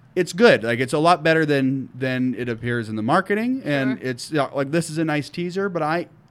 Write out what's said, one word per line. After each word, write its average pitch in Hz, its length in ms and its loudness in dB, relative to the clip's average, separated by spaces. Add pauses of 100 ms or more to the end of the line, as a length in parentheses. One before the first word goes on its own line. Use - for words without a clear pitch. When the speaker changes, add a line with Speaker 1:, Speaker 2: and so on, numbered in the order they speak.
(160)
Speaker 1:
it's 180 180 -2
good. 175 300 6
Like, 117 160 0
it's 127 140 -2
a 160 40 2
lot 165 260 4
better 160 220 4
than, 135 480 0
than 127 420 -2
it 120 140 -6
appears 117 400 -4
in 110 60 -6
the 107 80 -4
marketing. 202 600 0
And 135 360 -2
Speaker 2:
Sure. - 100 -6
Speaker 1:
it's, 123 220 -8
yeah, 147 140 2
like, 139 260 -4
this 165 180 0
is 156 80 -6
a 165 80 0
nice 151 240 -2
teaser, 180 400 -4
but 170 140 -2
I, 160 240 -2 (240)